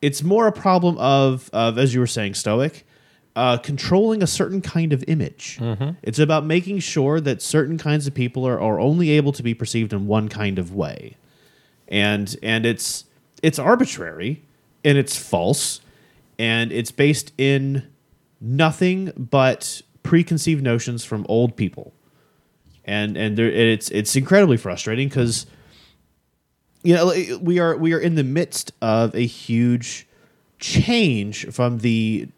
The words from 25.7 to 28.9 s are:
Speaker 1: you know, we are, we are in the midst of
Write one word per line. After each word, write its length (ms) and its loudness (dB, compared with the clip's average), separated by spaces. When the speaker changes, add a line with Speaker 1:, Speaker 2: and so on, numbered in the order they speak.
Speaker 1:
you 120 6
know, 200 4
we 200 2
are, 160 2
we 160 0
are 80 0
in 160 0
the 80 2
midst 480 -4
of 320 2